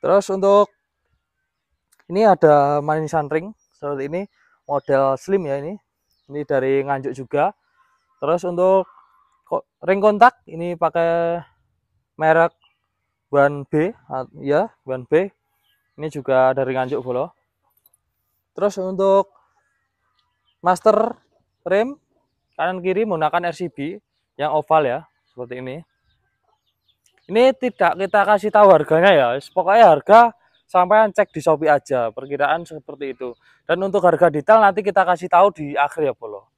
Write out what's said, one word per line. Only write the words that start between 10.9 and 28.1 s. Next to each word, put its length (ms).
merek 400
One 380
B, 240
a-, 180
ya, 320
One 220
B. 240
Ini 140
juga 400
dari 240
Nganjuk, 300
bolo. 260
Terus 240
untuk 480
master 560
rem 320
kanan 240
kiri 240
menggunakan 480
R 20
C 140
B 320
yang 160
oval 320
ya, 160
seperti 320
ini. 140
Ini 320
tidak 400
kita 240